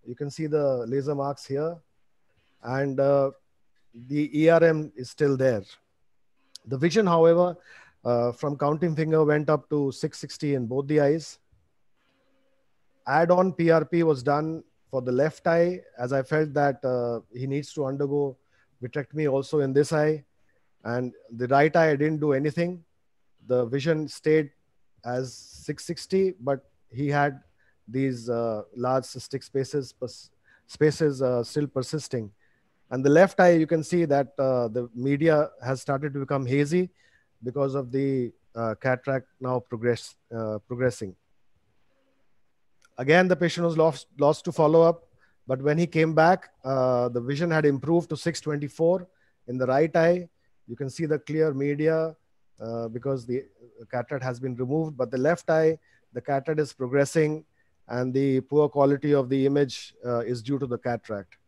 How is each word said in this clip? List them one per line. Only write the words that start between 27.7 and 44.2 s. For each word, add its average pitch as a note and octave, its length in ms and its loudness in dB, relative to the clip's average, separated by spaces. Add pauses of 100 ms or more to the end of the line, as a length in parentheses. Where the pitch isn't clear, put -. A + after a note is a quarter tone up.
these, B2 440 -4
uh, A2+ 320 -2 (120)
large B2+ 300 -2
cystic - 400 -12
spaces, C3+ 480 -6
pers-, - 380 -14 (360)
spaces, D3 540 0
uh, B2 240 0
still D3 220 -4
persisting. B2 640 -6 (600)
And C3 140 -4
the C#3+ 60 6
left F3+ 300 6
eye, F3+ 100 8
you D#3+ 160 4
can D#3+ 180 -2
see E3+ 220 0
that, C#3+ 220 0 (100)
uh, B2+ 300 0
the A#2+ 260 -6
media C#3+ 560 0 (120)
has B2+ 200 -6
started C#3 320 -4
to C#3+ 60 -6
become C3+ 260 -4
hazy D3 420 0 (560)
because C3+ 300 -4
of B2+ 180 -6
the, C3+ 400 -2 (240)
uh, A2+ 240 -4
cataract C3 480 -4 (120)
now B2+ 200 -2
progress, A#2 560 -4 (180)
uh, A2 320 -6
progressing. A#2+ 480 -4 (1800)
Again, E3 320 4
the F3+ 80 4
patient E3+ 300 -2
was D#3+ 100 0
lost, D#3+ 300 2 (120)
lost C#3+ 280 2